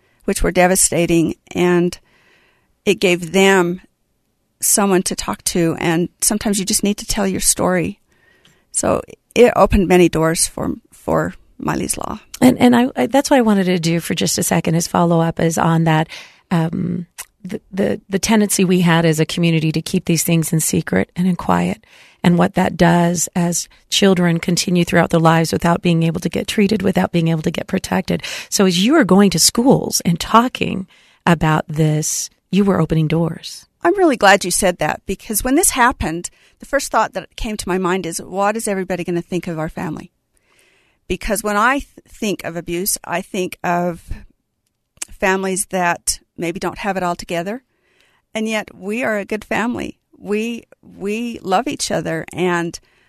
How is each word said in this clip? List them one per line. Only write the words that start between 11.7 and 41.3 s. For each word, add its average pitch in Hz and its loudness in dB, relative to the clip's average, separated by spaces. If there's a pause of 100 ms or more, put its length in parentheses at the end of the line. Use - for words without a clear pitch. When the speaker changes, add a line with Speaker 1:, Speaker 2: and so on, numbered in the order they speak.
Speaker 1:
Law. - -8 (220)
Speaker 2:
And, 254 6
and 247 6
I, 240 2
I, 254 -2
that's 277 0
what 285 6
I 247 4
wanted 208 2
to 180 0
do 165 0
for - -6
just 175 -2
a 175 -2
second 170 0
is 175 0
follow 170 2
up 165 -2
is 165 0
on 165 2
that, 156 2 (420)
um, 175 -2 (360)
the, 196 -10 (100)
the, 202 -2
the 196 -2
tendency 208 2
we 180 4
had 170 4
as 156 2
a 160 2
community 160 0
to 156 -2
keep - -4
these 165 0
things 165 0
in 160 2
secret 180 -2
and 180 0
in 180 2
quiet, - -2 (380)
and 175 4
what 175 0
that 185 0
does 170 2
as 175 -2 (200)
children 175 2
continue 175 0
throughout 170 2
their 170 2
lives 165 4
without 170 0
being 165 2
able 165 -2
to 175 -4
get - -4
treated, 196 0
without 190 0
being 165 0
able 160 0
to 175 -2
get - -8
protected. 185 -4 (260)
So - 2
as 185 2
you 247 2
were 311 6
going 190 6
to 160 0
schools - 2
and 170 0
talking - 0 (380)
about 156 2
this, 156 -2 (220)
you 196 4
were 185 2
opening 156 2
doors. 165 -4 (160)
Speaker 1:
I'm 349 2
really 320 4
glad 196 6
you 180 -4
said 180 0
that, - -4
because - -6
when 254 0
this 359 4
happened, 226 0 (300)
the - -20
first - -4
thought 220 0
that - -12
came 214 -6
to - -8
my 180 0
mind 185 -2
is, 165 -8
"What 202 -2
is 226 -8
everybody 190 -4
gonna 170 -2
think 170 -6
of 165 -6
our 160 -4
family?" - -10 (960)
Because 196 -4